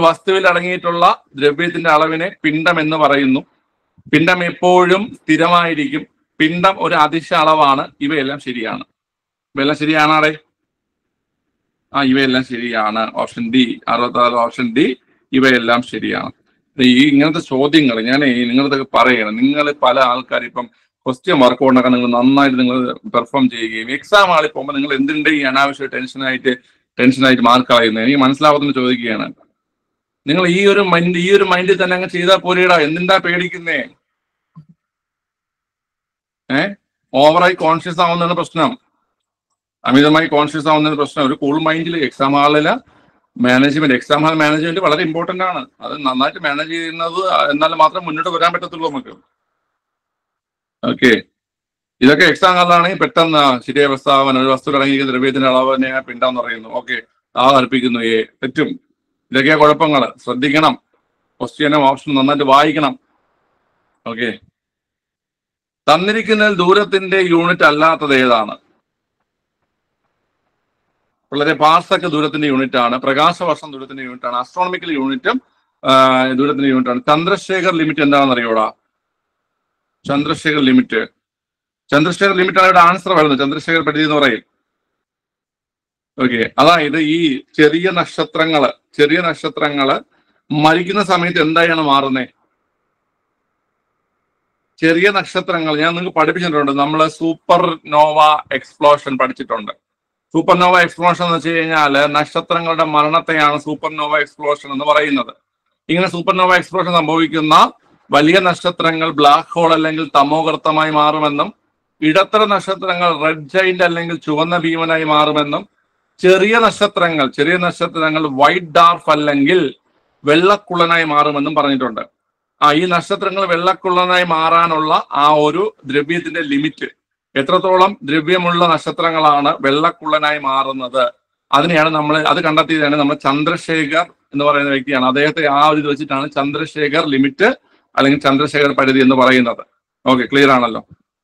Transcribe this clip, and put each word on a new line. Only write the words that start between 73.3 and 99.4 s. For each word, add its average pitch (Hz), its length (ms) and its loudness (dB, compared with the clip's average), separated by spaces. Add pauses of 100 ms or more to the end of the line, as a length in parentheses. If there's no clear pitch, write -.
ദൂരത്തിന്റെ 135 360 -16
യൂണിറ്റ് 123 220 -12
ആണ്, 123 140 -6
astronomical 180 460 -6 (100)
യൂണിറ്റും, 135 360 -2 (540)
ആ, - 20 4 (480)
ദൂരത്തിന്റെ 139 320 0
യൂണിറ്റ് 127 220 0
ആണ്. 123 60 -4 (120)
ചന്ദ്രശേഖർ 185 680 -2
ലിമിറ്റ് 156 280 -2
എന്താണെന്ന് 139 280 2
അറിയോടാ? 113 320 -2 (1400)
ചന്ദ്രശേഖർ 147 600 -2
ലിമിറ്റ്, 120 320 2 (920)
ചന്ദ്രശേഖർ 175 480 2
ലിമിറ്റ് 185 200 0
ആണ് 185 80 6
ഇവിടെ 180 200 6
answer 185 300 0
വരുന്നത്, 147 240 2
ചന്ദ്രശേഖർ 156 440 -2
പരിധി 156 200 0
എന്ന് 151 120 -2
പറയും. 127 240 0 (1800)
ഓക്കെ, 120 180 -2 (200)
അതായത് 156 380 2 (180)
ഈ - 20 -2 (400)
ചെറിയ 160 280 2 (120)
നക്ഷത്രങ്ങള്, 160 720 -2 (280)
ചെറിയ 147 300 2
നക്ഷത്രങ്ങള് 147 680 -4 (680)
മരിക്കുന്ന 180 380 0 (100)
സമയത്ത് 175 340 0
എന്തായാണ് 165 440 0
മാറുന്നേ? 135 360 0 (2500)
ചെറിയ 170 360 2
നക്ഷത്രങ്ങൾ 175 640 -4
ഞാൻ 170 120 0
നിങ്ങൾക്ക് 180 240 -8
പഠിപ്പിച്ചിട്ടുണ്ട്, 156 540 0 (100)
നമ്മള് 156 260 0 (100)
സൂപ്പർ 165 440 0 (320)
നോവ 151 260 2 (380)
explosion 143 640 0
പഠിച്ചിട്ടുണ്ട്. 117 500 -6 (600)